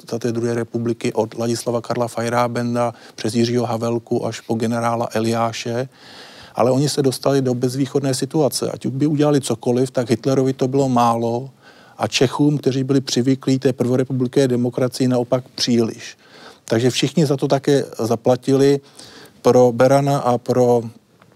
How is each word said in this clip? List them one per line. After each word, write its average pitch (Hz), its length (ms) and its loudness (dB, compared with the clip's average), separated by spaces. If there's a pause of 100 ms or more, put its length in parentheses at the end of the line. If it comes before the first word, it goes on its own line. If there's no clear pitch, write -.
(100)
za 120 80 -4
té 120 140 -2
druhé 117 220 -2
republiky, 117 580 -4
od 107 260 -4
Ladislava 117 420 -2
Karla 117 280 -4
Fajrábenda 120 880 -2 (200)
přes 110 200 -6
Jiřího 120 320 0
Havelku 117 600 -4
až 113 140 -8
po - 140 -6
generála 117 580 -2
Eliáše. 117 760 -2 (680)
Ale 117 160 2
oni 135 180 2
se 147 140 -2
dostali 135 400 0
do 127 120 0
bezvýchodné 131 600 -2
situace. 139 560 -2
Ať - 160 -8
by 131 200 -2
udělali 147 340 2
cokoliv, 123 500 -2
tak 123 200 -2
Hitlerovi 135 420 2
to 131 160 -2
bylo 135 200 2
málo 120 640 0 (480)
a - 80 -2
Čechům, 147 520 2
kteří 131 260 -2
byli 135 160 2
přivyklí 131 580 0
té 131 140 2
prvorepublikové 127 760 0
demokracii, 123 600 0
naopak 127 360 0 (100)
příliš. - 640 -2 (460)
Takže 120 260 0
všichni 147 360 0
za 139 100 0
to 139 120 -2
také 139 360 2 (140)
zaplatili. 135 840 2 (600)
Pro 123 300 6
Berana 139 460 2
a 123 200 0
pro 120 440 2 (540)